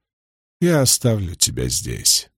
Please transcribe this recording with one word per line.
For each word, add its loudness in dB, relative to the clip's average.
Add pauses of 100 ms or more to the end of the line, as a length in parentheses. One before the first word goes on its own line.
(600)
Я 4
оставлю 0
тебя -2
здесь. -2